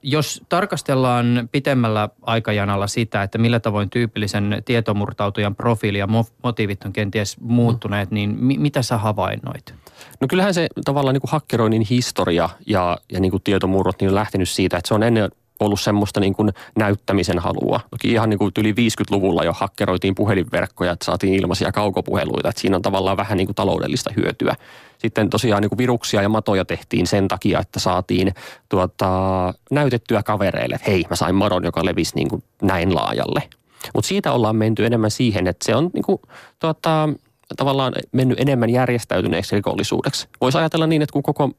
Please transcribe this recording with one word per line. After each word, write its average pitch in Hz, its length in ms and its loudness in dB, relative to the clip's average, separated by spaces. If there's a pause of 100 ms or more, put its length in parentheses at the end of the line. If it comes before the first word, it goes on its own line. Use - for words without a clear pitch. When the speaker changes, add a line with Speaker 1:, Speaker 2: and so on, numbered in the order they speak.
Speaker 1:
jos 147 480 -2
tarkastellaan 127 1000 0
pitemmällä 120 580 0 (120)
aikajanalla 104 680 -2
sitä, 104 360 -2
että 98 140 -4
millä 117 220 2
tavoin 104 300 -2
tyypillisen 104 760 -2
tietomurtautujan 104 880 -2
profiili 110 420 0
ja 98 80 0
mo-, 113 280 0 (100)
motiivit 110 420 -2
on 98 80 -6
kenties 101 480 -4
muuttuneet, 117 680 0
Speaker 2:
Mm. 110 40 -2
Speaker 1:
niin 104 240 -2
mi-, 131 180 2
mitä 147 240 0
sä 120 160 -2
havainnoit? 104 760 -4 (480)
Speaker 2:
No 135 60 0
kyllähän 185 260 2
se 165 140 0 (180)
tavallaan 139 280 2
niinku 135 180 -2
hakkeroinnin 113 580 2
historia 90 600 2 (180)
ja, 90 300 0 (140)
ja 90 80 -4
niinku 95 200 2
tietomurrot 95 600 0
niin 98 80 2
on 95 60 2
lähtenyt 98 340 0
siitä, 90 280 0
että 85 100 -4
se - 60 0
on 107 100 2
ennen 113 260 2 (300)
ollut 104 220 2
semmoista 104 380 0
niin 98 140 2
kuin 107 160 2 (280)
näyttämisen 101 640 0
halua. - 400 0 (120)
Toki - 200 -2
ihan 113 180 2
niin 104 80 2
kuin 98 200 0
yli 107 180 2
viiskytluvulla 101 680 2
jo 85 100 0
hakkeroitiin 95 600 -2
puhelinverkkoja, 92 760 0
että 85 140 -6
saatiin 95 280 0
ilmaisia 95 380 0
kaukopuheluita, 95 760 -2
että - 120 -6
siinä 95 140 2
on 90 60 0
tavallaan 95 360 0
vähän 101 200 -2
niin 95 100 0
kuin 98 80 -6
taloudellista - 640 0
hyötyä. - 380 0 (420)
Sitten 107 320 0
tosiaan 104 320 2
niin 104 80 0
kuin 98 80 -2
viruksia 120 440 0
ja 98 80 2
matoja 104 360 0
tehtiin - 420 -2
sen 98 200 2
takia, 92 320 0
että - 200 -6
saatiin, 92 520 0 (380)
tuota, 92 380 0 (640)
näytettyä 120 520 0
kavereille, 95 520 -2
että - 160 -2
hei, 90 180 2
mä - 60 -2
sain 90 200 0
madon, 98 280 2
joka 85 220 -2
levisi - 300 -2
niin 76 140 0
kuin - 140 -6 (180)
näin 92 340 2
laajalle. 57 480 -2 (500)
Mut 107 120 0
siitä 190 260 0
ollaan 110 240 2
menty 110 300 2
enemmän 113 260 2
siihen, 101 360 0
että - 180 -4
se 110 100 2
on 160 180 2
niin - 100 -2
kuin, - 180 0 (380)
tuota, 156 500 0 (480)
tavallaan 135 360 0 (180)
mennyt 127 280 2
enemmän 127 300 2
järjestäytyneeksi 110 840 0
rikollisuudeksi. - 720 -2 (140)
Voisi 131 160 2
ajatella 160 300 2
niin, 156 140 2
että 151 120 -2
kun 143 100 0
koko 143 360 0